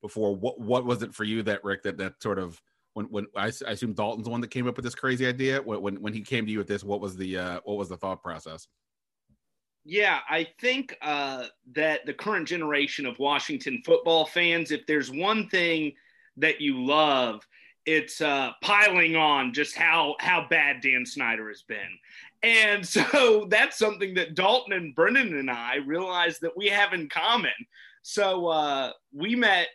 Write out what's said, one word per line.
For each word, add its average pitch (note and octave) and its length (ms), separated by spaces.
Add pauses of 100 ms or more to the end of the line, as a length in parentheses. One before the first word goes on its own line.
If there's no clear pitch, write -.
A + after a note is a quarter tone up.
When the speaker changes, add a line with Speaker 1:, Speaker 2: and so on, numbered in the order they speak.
Speaker 1:
before, G#2+ 340
what, G2+ 240
what B2 280
was A#2+ 160
it G#2+ 120
for G#2+ 100
you A2 180
that, G2+ 220
Rick, G2 180
that, F#2+ 160
that F#2+ 240
sort G2+ 160
of, F2 200 (360)
when, G#2 120
when G2+ 280
I, G2+ 140
s-, A2+ 180
I - 40
assume A2 240
Dalton's G#2+ 300
the A2+ 60
one A#2+ 120
that A#2+ 80
came B2 180
up B2 80
with B2 80
this A#2+ 100
crazy B2+ 320
idea. C3 340
When, G#2+ 200
when, G2 220
when G#2 100
he A2 80
came A2+ 260
to G#2+ 60
you G#2+ 60
with G2 100
this, G2+ 160
what G2+ 160
was F#2+ 160
the, F#2 220
uh, F2+ 260
what G#2 140
was G2 100
the F2+ 80
thought F#2+ 260
process? D#2+ 460 (1160)
Speaker 2:
Yeah, F3+ 440
I D#3+ 180 (140)
think, B3+ 420
uh, C#3 440 (260)
that D3+ 340
the D3 80
current G3 320
generation D3 600
of A#2 120
Washington C#3 680
football E3 420
fans, E3+ 440
if D3+ 160
there's D3 240
one G3+ 380
thing E3 460 (420)
that D3+ 240
you C3+ 240
love, C3+ 600 (380)
it's, D#3 360
uh, C#3 320 (100)
piling F#3 540
on C#3+ 380
just D3 200
how, D#3+ 460
how E3 280
bad C#3+ 340
Dan B2+ 220
Snyder A2+ 440
has G#2 140
been. F#2+ 360 (440)
And G#3+ 440
<laughs> - 0
so A3 600
that's G#3+ 300
something G3 360
that E3 200
Dalton G3+ 400
and E3+ 200
Brendan G#3 440
and C3+ 120
I A#2+ 260
realized E3+ 680
that E3 140
we G3+ 120
have G3+ 240
in E3 160
common. F#3 420 (520)
So, F#3 460
uh, C#3+ 440 (220)
we F#3 200
met G3+ 400